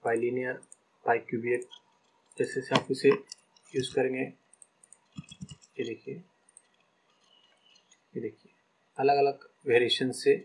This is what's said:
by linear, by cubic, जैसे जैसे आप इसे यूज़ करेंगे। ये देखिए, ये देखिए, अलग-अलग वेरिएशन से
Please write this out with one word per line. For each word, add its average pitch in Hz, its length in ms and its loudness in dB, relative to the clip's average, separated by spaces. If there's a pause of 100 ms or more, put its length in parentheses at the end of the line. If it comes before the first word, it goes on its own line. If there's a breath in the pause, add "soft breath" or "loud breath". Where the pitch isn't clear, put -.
by 117 160 0
linear, 127 340 -4 (500)
by - 120 2 (140)
cubic, 120 360 -4 (720)
जैसे 131 220 -2
जैसे 131 140 -6
आप - 160 0
इसे 139 180 4 (680)
यूज़ 131 200 -4
करेंगे। 131 260 0
ये - 1600 -14
देखिए, - 300 -12 (2000)
ये - 60 -8
देखिए, - 320 -12 (460)
अलग-अलग 139 500 2 (180)
वेरिएशन 123 460 4
से 139 220 4 (100)